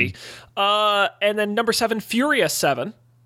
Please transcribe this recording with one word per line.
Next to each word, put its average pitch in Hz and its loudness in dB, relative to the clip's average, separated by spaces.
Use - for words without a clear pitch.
franchisey. - -20
Uh, 202 2
and 208 2
then 208 0
number 226 0
seven, 226 0
Furious 247 0
seven 143 0